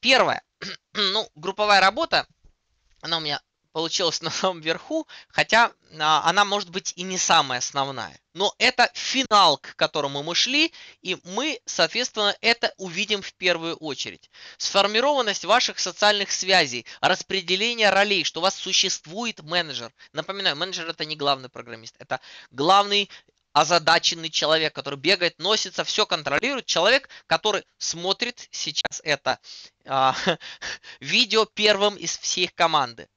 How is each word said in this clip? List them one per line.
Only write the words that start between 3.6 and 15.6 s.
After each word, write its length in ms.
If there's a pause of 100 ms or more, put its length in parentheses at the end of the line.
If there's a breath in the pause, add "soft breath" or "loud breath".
получилась 440
<laughs> 0
на 80
самом 300
верху, 460 (220 loud breath)
хотя, 440 (280)
а, 280
она 160
может 260
быть 260
и 60
не 140
самая 440
основная. 580 (160)
Но 240
это 360
финал, 640
к 180
которому 480
мы 100
шли, 380 (280 loud breath)
и 220
мы, 420
соответственно, 760
это 360
увидим 460
в 120
первую 420
очередь. 540 (260 loud breath)
Сформированность 880
ваших 340